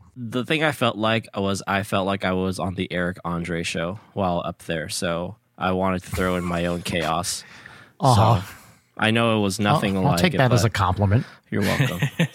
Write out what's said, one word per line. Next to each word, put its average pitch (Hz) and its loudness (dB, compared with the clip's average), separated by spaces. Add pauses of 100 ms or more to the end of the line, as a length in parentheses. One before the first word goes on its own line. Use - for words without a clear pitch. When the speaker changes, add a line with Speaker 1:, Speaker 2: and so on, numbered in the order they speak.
(160)
Speaker 1:
The 120 -6
thing 156 0
I 156 2
felt - 0
like 110 0
was 98 -2
I 98 0
felt 98 -2
like 98 -2
I 92 0
was 92 -2
on 87 -4
the 92 -6
Eric 90 -4
Andre 85 -6
show 87 -6 (140)
while 90 -2
up 92 -10
there. 80 -6
So 87 -6 (220)
I 92 -2
wanted 92 -2
to - -18
throw 92 -2
in 87 -4
my 87 -4
own 87 -4
chaos. 82 -4 (560)
Speaker 2:
Uh-huh. 113 6
Speaker 1:
So - -12 (500)
I 110 2
know 117 2
it 107 2
was 98 0
nothing 104 2
Speaker 2:
I'll, 95 2
I'll 82 4
Speaker 1:
like 85 2
Speaker 2:
take 180 2
Speaker 1:
it, - 0
Speaker 2:
that 127 6
as 113 6
Speaker 1:
but 113 4
Speaker 2:
a - 4
compliment. 98 2 (260)
Speaker 1:
You're 104 -2
welcome. 101 0 (200)
Speaker 2:
<laughs> 156 0